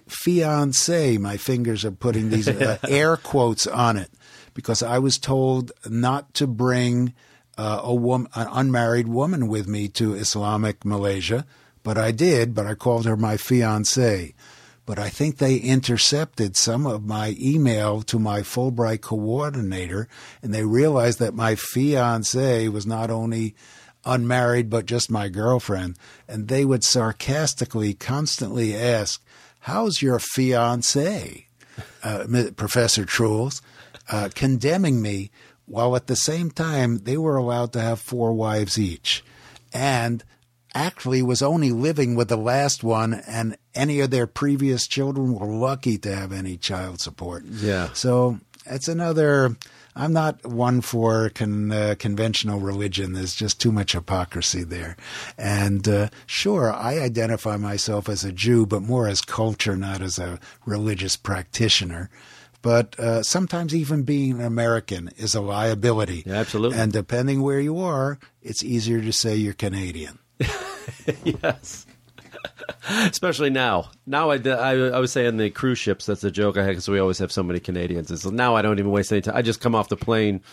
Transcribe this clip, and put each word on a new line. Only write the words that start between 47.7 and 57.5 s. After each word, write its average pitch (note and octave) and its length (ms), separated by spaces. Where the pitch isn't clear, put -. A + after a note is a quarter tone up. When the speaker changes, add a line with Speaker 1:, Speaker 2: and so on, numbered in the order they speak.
Speaker 1:
So B2 460
it's C3+ 220
another, D#3 720
I'm D#3 180
not D#3 320
one B2 360
for A2+ 500
con-, G#2 400
uh, G#2+ 260
conventional G#2+ 640
religion. G2 540
There's F#2 200
just - 260
too A#2+ 120
much G#2 220
hypocrisy F2+ 720
there. E2+ 340
And, G2+ 500
uh, G#2 220
sure, E3+ 440
I A#2+ 280
identify A2+ 580